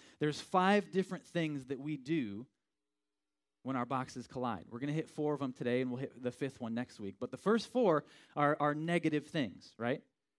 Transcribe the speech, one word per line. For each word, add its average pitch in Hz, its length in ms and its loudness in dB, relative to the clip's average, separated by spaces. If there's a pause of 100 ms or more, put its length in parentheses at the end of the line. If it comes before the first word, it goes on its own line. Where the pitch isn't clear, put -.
(200)
there's 151 200 0
five 190 500 4
different 180 340 -2
things 151 420 -2
that 131 140 -6
we 151 160 -4
do 127 500 -2 (1160)
when 131 120 -4
our 120 120 -2
boxes 127 400 -6
collide. 120 440 -6
We're 117 100 -10
gonna 147 120 -4
hit 156 160 -4
four 147 240 -2
of 139 80 -2
them 131 140 -4
today, 123 260 0
and 127 100 -2
we'll 123 100 -4
hit 127 220 -10
the 123 80 -2
fifth 131 300 -6
one 113 140 -4
next 117 260 -6
week. 101 180 -8
But 123 120 -6
the - 80 -10
first 214 340 0
four 185 320 4 (320)
are, 147 240 4
are 147 140 2
negative 156 540 0
things, 117 500 -4
right? 120 240 0 (360)